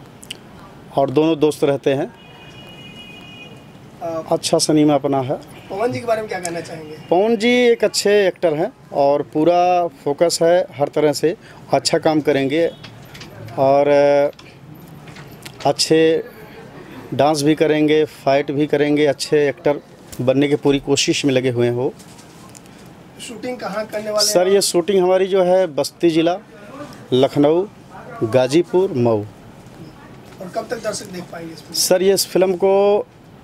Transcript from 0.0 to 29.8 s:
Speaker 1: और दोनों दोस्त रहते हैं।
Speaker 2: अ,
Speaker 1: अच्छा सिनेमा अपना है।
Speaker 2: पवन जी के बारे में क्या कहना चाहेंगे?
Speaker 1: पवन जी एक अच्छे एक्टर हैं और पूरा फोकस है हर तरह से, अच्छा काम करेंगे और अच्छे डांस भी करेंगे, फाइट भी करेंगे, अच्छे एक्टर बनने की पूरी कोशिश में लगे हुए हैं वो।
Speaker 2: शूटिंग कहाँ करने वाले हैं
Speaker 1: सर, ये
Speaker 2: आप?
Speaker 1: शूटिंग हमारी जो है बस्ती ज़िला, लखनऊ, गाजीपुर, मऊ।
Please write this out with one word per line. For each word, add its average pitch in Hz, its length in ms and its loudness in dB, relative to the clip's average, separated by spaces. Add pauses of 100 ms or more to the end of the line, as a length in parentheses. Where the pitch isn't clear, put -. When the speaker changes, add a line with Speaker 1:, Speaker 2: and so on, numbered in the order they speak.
Speaker 1:
और 139 140 0
दोनों 156 300 0
दोस्त 151 240 0
रहते 139 300 0
हैं। 151 200 -4 (1900)
Speaker 2:
अ, 165 300 -8
Speaker 1:
अच्छा 165 260 0
सिनेमा 151 380 4
अपना 139 260 0
है। 131 140 -4 (340)
Speaker 2:
पवन 214 220 -4
जी 247 80 -10
के 233 60 -12
बारे 220 160 -2
में 214 80 -8
क्या 190 100 -8
कहना 170 220 -8
चाहेंगे? 156 360 -16 (120)
Speaker 1:
पवन 214 280 2
जी 220 120 0
एक 240 340 2
अच्छे 202 440 2
एक्टर 170 260 0
हैं 175 200 -4 (200)
और 143 280 2
पूरा 175 680 2
फोकस 165 540 -2
है 175 300 4
हर 139 160 -2
तरह 151 260 0
से, 160 220 -2 (380)
अच्छा 139 240 2
काम 156 240 0
करेंगे 139 500 0 (840)
और 139 300 4 (1800)
अच्छे 160 580 2 (880)
डांस 139 280 2
भी 151 140 2
करेंगे, 151 500 2
फाइट 143 460 -2
भी 147 160 -2
करेंगे, 147 380 2
अच्छे 147 440 0
एक्टर 143 300 -2 (420)
बनने 131 260 2
की 143 80 0
पूरी 143 240 0
कोशिश 139 460 -2
में 139 80 2
लगे 127 160 0
हुए 120 180 0
हैं 120 60 0
वो। 127 200 -4 (1300)
Speaker 2:
शूटिंग 247 300 -10
कहाँ 214 280 -8
करने 214 260 -8
वाले 208 160 0
हैं - 60 0
Speaker 1:
सर, 180 140 4
ये 196 100 4
Speaker 2:
आप? 190 60 2
Speaker 1:
शूटिंग 185 400 0
हमारी 185 240 2
जो 190 160 2
है 185 240 2
बस्ती 147 420 -2
ज़िला, 165 280 2 (760)
लखनऊ, 143 540 2 (560)
गाजीपुर, 147 680 0
मऊ। 120 320 0 (1160)